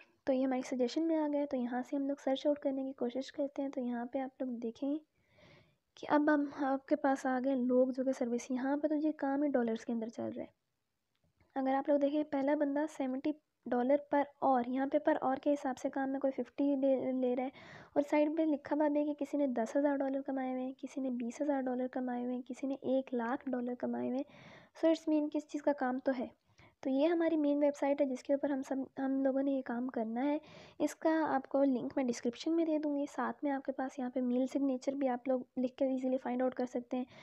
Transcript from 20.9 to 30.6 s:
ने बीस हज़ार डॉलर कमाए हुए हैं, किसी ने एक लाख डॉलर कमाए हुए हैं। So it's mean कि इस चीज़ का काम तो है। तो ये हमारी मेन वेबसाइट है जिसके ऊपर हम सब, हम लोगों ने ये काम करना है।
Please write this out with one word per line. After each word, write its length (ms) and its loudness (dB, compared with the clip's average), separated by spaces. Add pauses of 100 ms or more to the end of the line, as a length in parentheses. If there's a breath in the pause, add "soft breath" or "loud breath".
ने 100 -2
बीस 320 -4
हज़ार 200 0
डॉलर 240 -2
कमाए 380 -4
हुए 100 -4
हैं, 80 -6
किसी 240 -8
ने 80 -2
एक 400 0
लाख 340 -4
डॉलर 260 -4
कमाए 340 -4
हुए 80 -2
हैं। 80 -2 (560 loud breath)
So 160 6
it's 120 -6
mean 220 2
कि 80 -4
इस 100 -6
चीज़ 140 -6
का 100 4
काम 260 -2
तो 140 0
है। 180 -4 (520 soft breath)
तो 80 -2
ये 160 4
हमारी 300 2
मेन 220 2
वेबसाइट 420 2
है 60 2
जिसके 280 -2
ऊपर 180 0
हम 100 -2
सब, 240 -4 (140)
हम 240 0
लोगों 180 2
ने 120 2
ये 80 0
काम 260 -4
करना 320 -4
है। 200 0 (400 loud breath)